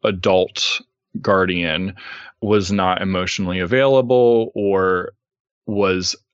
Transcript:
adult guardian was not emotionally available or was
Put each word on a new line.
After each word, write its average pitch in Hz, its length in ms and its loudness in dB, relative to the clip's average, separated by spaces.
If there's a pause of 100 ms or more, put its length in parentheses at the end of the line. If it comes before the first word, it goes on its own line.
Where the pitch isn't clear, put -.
adult 92 760 0 (400)
guardian 92 720 0 (480)
was 101 280 2
not 92 320 0
emotionally 92 560 -4
available 123 960 2
or 95 580 0 (540)
was 95 480 -2 (200)